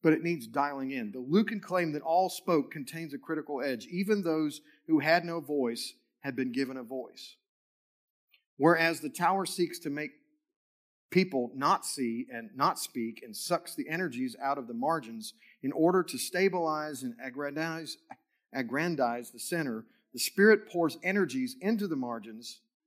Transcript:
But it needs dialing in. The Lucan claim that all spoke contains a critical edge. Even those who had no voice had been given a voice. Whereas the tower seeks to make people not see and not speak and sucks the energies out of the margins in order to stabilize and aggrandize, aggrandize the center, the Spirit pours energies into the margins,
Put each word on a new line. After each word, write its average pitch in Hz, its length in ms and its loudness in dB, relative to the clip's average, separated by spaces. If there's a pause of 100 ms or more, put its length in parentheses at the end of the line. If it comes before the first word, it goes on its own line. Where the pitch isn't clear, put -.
But 160 100 8
it 156 100 0
needs 165 240 -2
dialing 139 440 -2
in. 117 200 -6
The 127 80 -10
Lucan 196 400 2
claim 175 340 -2
that 147 100 -6
all 175 260 2
spoke - 400 0
contains 151 460 -10
a - 20 -6
critical 147 440 -6
edge. 127 260 -4
Even 202 340 0
those 156 400 0 (240)
who 160 140 4
had 165 260 4
no 170 160 -6
voice 135 540 -2 (240)
had 135 160 -6
been 131 160 -2
given 131 260 -2
a 127 60 -8
voice. 123 520 -12 (1200)
Whereas 165 440 4
the 147 80 -4
tower 180 380 2
seeks - 320 -2
to 151 100 -6
make 147 220 -6 (1000)
people 139 460 2
not 143 300 2
see 120 460 -4
and 113 240 -12
not 143 220 2
speak 113 460 -8
and 110 120 -14
sucks - 380 -4
the 143 160 -8
energies 131 500 -4
out 139 200 -2
of 120 80 -8
the 120 60 -10
margins 117 600 -4 (300)
in 135 80 -2
order 175 320 6
to - 140 -6
stabilize 156 840 0
and 120 220 -6
aggrandize, 143 720 -6 (560)
aggrandize 127 800 0
the 120 80 -16
center, 139 460 -4 (280)
the 123 60 -6
Spirit 208 500 6
pours 170 320 0
energies 139 580 0
into 208 280 0
the 160 80 -2
margins, 117 640 -8 (260)